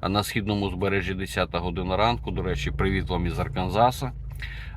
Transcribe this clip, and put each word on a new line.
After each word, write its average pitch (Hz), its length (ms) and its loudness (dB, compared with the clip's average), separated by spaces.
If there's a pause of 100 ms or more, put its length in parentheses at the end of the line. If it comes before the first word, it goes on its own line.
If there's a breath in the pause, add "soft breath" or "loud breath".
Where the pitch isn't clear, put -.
А 87 80 -2
на 101 140 2
східному 101 440 0
узбережжі 95 480 0
десята 92 440 -2
година 90 380 0
ранку. 113 340 2
До 92 120 -2
речі, 90 280 -2
привіт 95 380 2
вам 87 180 0
із 82 120 -2
Арканзаса. 104 760 2 (640 loud breath)